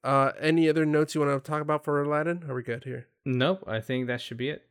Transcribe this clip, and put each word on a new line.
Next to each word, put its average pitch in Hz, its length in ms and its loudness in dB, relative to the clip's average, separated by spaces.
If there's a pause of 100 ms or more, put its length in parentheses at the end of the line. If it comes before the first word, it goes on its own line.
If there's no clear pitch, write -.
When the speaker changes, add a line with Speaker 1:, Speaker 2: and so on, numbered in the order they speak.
Speaker 1:
Uh, 135 260 2 (100)
any 160 280 4
other 156 180 4
notes 151 300 2
you 151 40 0
wanna 143 200 2
talk 151 220 -4
about 151 220 -2
for 147 160 0
Aladdin? 156 480 -2
Are 131 60 -6
we 123 80 -4
good 117 220 -6
here? 123 240 -10 (160)
Speaker 2:
Nope. 139 420 0
I 110 140 -2
think 127 260 -4
that 123 140 -4
should - 160 -12
be 127 140 -4
it. 151 200 -12